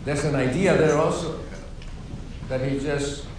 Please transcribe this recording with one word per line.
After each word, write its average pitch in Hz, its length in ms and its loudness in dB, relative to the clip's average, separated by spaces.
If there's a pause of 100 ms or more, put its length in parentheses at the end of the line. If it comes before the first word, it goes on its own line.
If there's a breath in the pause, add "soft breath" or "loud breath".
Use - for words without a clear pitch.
There's 143 200 0
an 139 120 2
idea 151 420 4
there 151 180 6
also 160 440 0 (1080)
that 131 120 -2
he 139 180 0
just 143 480 -2 (120)